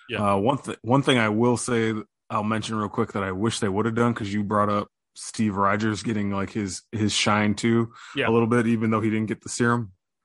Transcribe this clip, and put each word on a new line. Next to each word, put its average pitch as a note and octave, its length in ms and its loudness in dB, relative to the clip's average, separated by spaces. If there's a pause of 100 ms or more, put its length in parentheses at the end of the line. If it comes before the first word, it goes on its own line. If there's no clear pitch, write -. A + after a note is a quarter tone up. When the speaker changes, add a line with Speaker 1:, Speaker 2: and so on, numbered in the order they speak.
Speaker 1:
Yeah. G#2 260 0
Speaker 2:
Uh, - 20 4
one A#2+ 220 2
th-, - 240 -10
one B2+ 200 4
thing C#3 160 4
I A2 120 2
will A#2 260 4
say, A2+ 380 -2 (340)
I'll A2 160 -4
mention A2 320 -4
real G#2 120 -2
quick A2 240 -2
that G#2 100 -2
I F#2+ 100 -2
wish G#2 280 -2
they A2 80 0
would G2+ 180 0
have A#2 80 -2
done, A#2+ 200 2
'cause G2+ 180 -6
you G#2 120 0
brought G#2 240 2
up G#2 200 -2 (260)
Steve G#2+ 420 -2
Rogers G#2 460 0
getting, G#2 280 -2
like, G2 200 -4
his, G2 320 -6 (100)
his G#2+ 200 0
shine G#2 420 2
too A#2 380 2 (220)
Speaker 1:
Yeah. C3 140 0
Speaker 2:
a - 20 2
little A#2 180 4
bit, A#2 180 2
even A2+ 240 2
though A2 100 2
he A2 100 0
didn't A2 160 0
get G#2+ 140 -6
the - 80 -16
serum. A#2+ 440 0 (320)